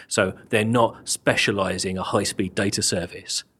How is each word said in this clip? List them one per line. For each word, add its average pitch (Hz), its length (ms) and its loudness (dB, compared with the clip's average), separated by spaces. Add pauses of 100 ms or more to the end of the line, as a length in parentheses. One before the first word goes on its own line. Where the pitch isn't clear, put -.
So 95 260 0 (160)
they're 110 160 2 (160)
not - 260 0
specialising 95 920 0
a 90 60 -4
high-speed 95 520 -2
data 104 260 0
service. - 640 -4 (160)